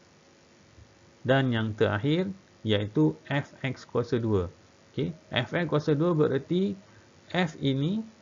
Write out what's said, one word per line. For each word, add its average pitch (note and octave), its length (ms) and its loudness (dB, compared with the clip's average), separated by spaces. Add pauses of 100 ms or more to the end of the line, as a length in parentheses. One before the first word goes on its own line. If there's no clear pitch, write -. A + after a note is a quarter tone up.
(1200)
Dan C3 320 2
yang A2 240 -2
terakhir, C#3 560 0 (320)
iaitu G#2+ 480 2 (160)
F C#3 320 -4
X B2+ 240 -8
kuasa A#2+ 400 -2
dua. G2+ 240 2 (480)
Okey, - 160 -2 (240)
F B2 160 -2
X E3+ 160 0
kuasa D3+ 320 0
dua E3+ 160 2
bererti E3 640 0 (480)
F F3 320 -2
ini C#3+ 400 0 (220)